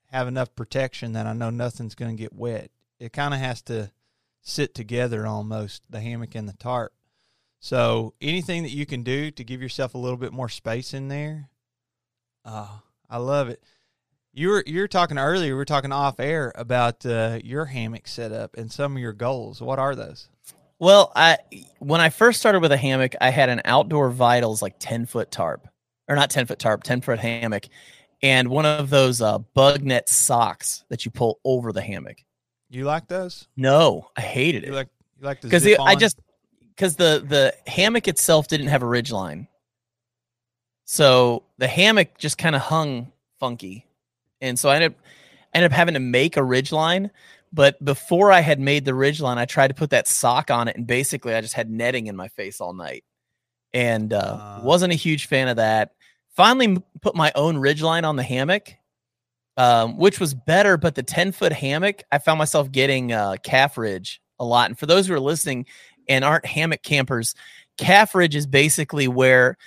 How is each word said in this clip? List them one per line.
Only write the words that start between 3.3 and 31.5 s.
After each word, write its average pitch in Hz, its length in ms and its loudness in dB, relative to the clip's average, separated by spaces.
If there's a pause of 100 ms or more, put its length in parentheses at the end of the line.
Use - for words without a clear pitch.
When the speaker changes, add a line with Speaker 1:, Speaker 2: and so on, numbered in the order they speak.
Speaker 1:
has 127 260 -8
to 107 280 -10 (500)
sit - 340 -8
together 117 520 -6
almost, 107 640 -10
the 113 100 -14
hammock 117 360 -12
and 107 120 -12
the 98 60 -14
tarp. 123 400 -8 (640)
So 117 600 -2
anything 170 420 -6
that 147 80 -12
you 143 140 -8
can 123 180 -10
do 139 280 -6
to 131 120 -16
give 127 180 -14
yourself 131 340 -8
a - 20 -12
little 127 200 -6
bit 123 140 -10
more 127 160 -8
space 117 460 -10
in 135 160 -10
there, 147 400 -10 (960)
uh, 107 320 -16 (320)
I 117 80 -10
love 131 320 -2
it. - 120 -14 (720)
You 156 160 -4
were, 202 180 0
you 160 140 -6
were 202 60 -4
talking 170 300 -2
earlier, 156 340 -2
we 131 60 -4
were 139 80 -6
talking 139 260 -4
off 139 280 -2
air 143 360 -4
about, 120 500 -2
uh, 113 380 -4
your 131 220 -8
hammock 117 420 -10
setup 110 480 -10
and 113 160 -14
some 143 240 -6
of 127 60 -8
your 117 120 -8
goals. 113 480 -8
What 131 180 -6
are 135 160 -2
those? - 340 -16 (480)
Speaker 2:
Well, 196 380 6
I, 160 220 6 (420)
when 151 220 0
I 160 80 4
first 226 300 2
started 202 220 4
with 160 100 4
a 139 60 4
hammock, 131 420 0
I 127 120 2
had 131 180 2
an 120 160 -2
Outdoor 143 460 2
Vitals, 120 500 2
like, 98 160 -8
ten-foot 117 540 -8
tarp, 80 360 -6 (400)
or 143 80 -2
not 143 140 2
ten-foot 123 300 -4
tarp, 107 240 -2
ten-foot 123 340 -4
hammock, 113 500 -6 (540)
and 131 280 4
one 147 160 0
of 151 260 0
those, 131 300 4
uh, 107 180 0
bug 139 440 4
net 131 260 -2
socks - 800 0
that 117 160 -10
you 117 60 -10
pull 117 340 -2
over 123 260 -2